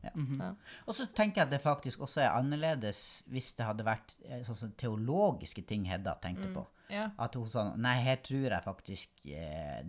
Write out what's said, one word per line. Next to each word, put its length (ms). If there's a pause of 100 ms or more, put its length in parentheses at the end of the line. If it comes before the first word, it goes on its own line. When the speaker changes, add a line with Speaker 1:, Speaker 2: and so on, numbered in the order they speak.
Speaker 1:
Ja. 100
Speaker 2:
Mhm. 260
Speaker 3:
Ja. 140 (320)
Speaker 1:
Og 80
så 120
tenker 300
jeg 100
at 40
det 120
faktisk 380
også 200
er 180
annerledes 920
hvis 260
det 100
hadde 160
vært, 320 (140)
eh, 160
sånn 120
som 160
teologiske 920
ting 200
Hedda 340
tenkte 280
Speaker 3:
Mm. 60
Speaker 1:
på. 120 (240)
Speaker 3:
Ja. 280
Speaker 1:
At 160
hun 120
sa, 280
«Nei, 280
her 140
tror 340
jeg 140
faktisk, 440 (180)
eh, 640